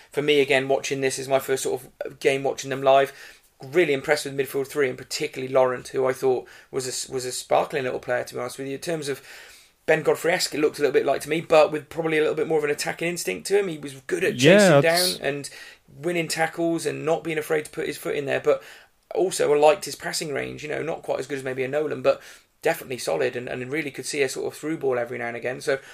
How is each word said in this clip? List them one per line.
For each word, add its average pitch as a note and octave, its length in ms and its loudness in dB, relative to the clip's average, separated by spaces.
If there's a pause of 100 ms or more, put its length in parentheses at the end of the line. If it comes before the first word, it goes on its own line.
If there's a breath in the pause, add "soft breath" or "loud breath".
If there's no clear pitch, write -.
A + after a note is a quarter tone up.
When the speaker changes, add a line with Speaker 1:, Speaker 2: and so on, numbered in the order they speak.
(100)
Speaker 1:
for C#3+ 100 -2
me, D3 200 4
again, C3+ 280 2
watching C#3 320 0
this C3 180 0
is C3 80 -8
my C3+ 120 2
first C3+ 240 -2
sort B2+ 180 -2 (240)
of - 160 -12
game C#3 220 2
watching C3+ 260 -4
them C3+ 140 -6
live. C3+ 320 6 (500 loud breath)
Really D3+ 280 2
impressed D3 320 0
with C#3 120 -8
midfield C3+ 300 -2
three, C#3+ 220 -2
and B2+ 100 -8
particularly C3 560 -8
Laurent, B2+ 320 4
who C3 180 -2
I C3 80 2
thought B2+ 360 0 (240 loud breath)
was C3+ 120 -4 (240)
a, C3 40 -12
was B2+ 120 -6
a B2+ 60 -8
sparkling D3+ 540 -2
little B2+ 160 -6
player, B2 240 -4
to - 100 -14
be B2+ 60 -8
honest B2 180 -10
with C3+ 80 -8
you. C3+ 80 -6
In C3+ 60 -10
terms D#3+ 280 -4
of C3+ 140 -6 (640 loud breath)
Ben D#3+ 160 4
Godfrey-esque, D#3+ 540 0
it - 20 -2
looked D3+ 200 2
a D3 40 0
little C3 100 4
bit C3+ 140 4
like C#3 140 0
to C#3 80 -10
me, D#3+ 120 0
but D#3 300 6
with D3 180 -6
probably D#3+ 300 0
a D3+ 40 4
little D3+ 120 2
bit D#3 140 -2
more D#3+ 100 2
of D3 60 0
an D3 60 0
attacking E3+ 360 -4
instinct F3 400 -6
to G3 140 4
him. G3 80 -2
He D#3 100 -6
was C#3+ 160 -12 (140)
good F3+ 160 -2
at C#3+ 80 2
chasing C3 180 8
Speaker 2:
Yeah, F#3 300 10
Speaker 1:
down - 20 6
Speaker 2:
that's F3 360 2
Speaker 1:
and C#3+ 300 -6 (480 loud breath)
winning E3+ 300 -2
tackles D#3+ 600 -2
and C#3 180 -4
not D#3+ 180 0
being D#3+ 160 -4
afraid D3+ 260 0
to - 60 -16
put - 160 -6
his D3 100 -4
foot - 200 -6
in C#3+ 100 -4
there, C3 140 -2
but C#3+ 240 0 (500 loud breath)
also D3 400 2
I - 20 6
liked D3 280 4
his C#3 100 -10
passing E3+ 380 -6
range. B2+ 320 -6
You D3+ 40 -10
know, C3+ 140 -6
not D#3+ 200 -6
quite C3+ 180 -4
as C3 80 -10
good C#3+ 100 -6
as C3 60 -10
maybe C3 180 -4
a B2+ 60 -2
Nolan, C#3 340 -2
but C#3 180 2 (420 loud breath)
definitely C3 360 -2
solid C3+ 380 -2
and, B2 120 -8
and B2+ 220 -8
really D3 220 -4
could C3 140 -10
see D3 160 -2
a C3 60 2
sort - 240 -6
of - 60 -18
through D#3 200 -6
ball C3+ 200 0
every A#2+ 200 -6
now A#2+ 100 -6
and A#2+ 80 -8
again. B2 240 -6
So C#3 180 0 (160 loud breath)